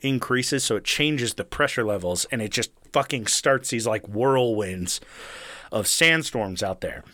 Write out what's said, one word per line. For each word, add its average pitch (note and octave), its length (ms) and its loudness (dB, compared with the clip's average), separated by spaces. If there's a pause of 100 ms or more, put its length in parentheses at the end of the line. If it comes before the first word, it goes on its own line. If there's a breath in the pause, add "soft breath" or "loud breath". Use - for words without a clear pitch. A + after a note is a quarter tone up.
increases, B2+ 600 0
so A2 140 2
it F#2+ 80 -4
changes D3 500 0
the B2+ 100 -6
pressure - 400 0
levels, F2+ 460 0
and A#2+ 120 -2
it G#2 100 -4
just - 180 -2 (220)
fucking C3+ 340 0
starts C3+ 440 0
these, A2+ 160 0
like, A2 200 0
whirlwinds G#2 920 2 (720 loud breath)
of G#2+ 160 0
sandstorms B2+ 720 2
out F#2+ 180 -2
there. - 220 -6 (120)